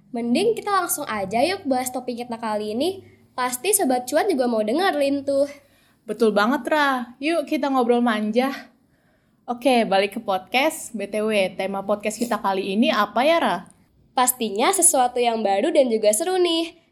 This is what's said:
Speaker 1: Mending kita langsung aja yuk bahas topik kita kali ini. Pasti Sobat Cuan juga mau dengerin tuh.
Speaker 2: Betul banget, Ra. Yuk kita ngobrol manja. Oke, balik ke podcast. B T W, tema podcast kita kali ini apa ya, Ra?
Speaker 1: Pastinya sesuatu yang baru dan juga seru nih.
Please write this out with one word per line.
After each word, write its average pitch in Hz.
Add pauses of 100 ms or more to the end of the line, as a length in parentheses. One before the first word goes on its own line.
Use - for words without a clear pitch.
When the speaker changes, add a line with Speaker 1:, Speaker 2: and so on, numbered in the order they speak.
(160)
Speaker 1:
Mending 269
kita -
langsung 349
aja 214
yuk 349
bahas 254
topik 254
kita 233
kali 214
ini. 330 (320)
Pasti 254
Sobat 254
Cuan 370
juga 254
mau 220
dengerin 285
tuh. 277 (560)
Speaker 2:
Betul 214
banget, 226
Ra. 277
Yuk 311
kita 294
ngobrol 247
manja. 214 (800)
Oke, 240
balik 196
ke 233
podcast. 247
B 202
T 214
W, 220 (240)
tema 196
podcast 208
kita 233
kali 196
ini 294
apa 214
ya, 330
Ra? 196 (560)
Speaker 1:
Pastinya 247
sesuatu 269
yang 233
baru 208
dan 269
juga 214
seru 359
nih. 330 (140)